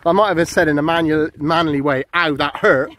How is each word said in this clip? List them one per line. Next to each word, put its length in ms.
I 60
might 260
have 100
said 200
in 120
a 20
manual, 560
manly 440
way, 320
Ow, 220
that 220
hurt 420